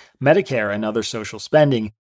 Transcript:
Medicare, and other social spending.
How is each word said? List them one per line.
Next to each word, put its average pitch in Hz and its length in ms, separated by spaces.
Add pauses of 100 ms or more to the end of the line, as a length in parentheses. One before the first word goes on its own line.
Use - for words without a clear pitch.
(220)
Medicare, 135 520
and 107 120
other 107 180
social 107 360
spending. 135 520 (180)